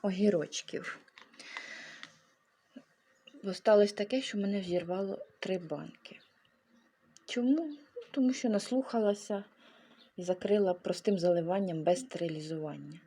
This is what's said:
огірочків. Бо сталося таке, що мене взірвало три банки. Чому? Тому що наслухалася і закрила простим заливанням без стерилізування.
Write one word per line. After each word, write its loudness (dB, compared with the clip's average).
огірочків. 0
Бо -4
сталося 6
таке, -2
що -6
мене -2
взірвало -2
три -4
банки. -12
Чому? 2
Тому 2
що -2
наслухалася 0
і -10
закрила 2
простим 0
заливанням 2
без 4
стерилізування. -6